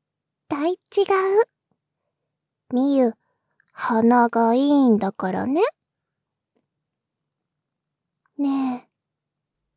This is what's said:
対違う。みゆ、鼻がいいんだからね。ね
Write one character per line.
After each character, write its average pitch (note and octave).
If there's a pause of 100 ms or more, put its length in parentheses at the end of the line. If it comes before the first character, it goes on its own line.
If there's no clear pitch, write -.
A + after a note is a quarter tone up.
(480)
対 D#4
違 F#4+
う。 - (2000)
み C4+
ゆ、 B3 (600)
鼻 A#3
が A3+
い C4
い C#4+
ん G#3+
だ G3
か F#3
ら F#3+
ね。 C#4+ (2750)
ね C4+ (880)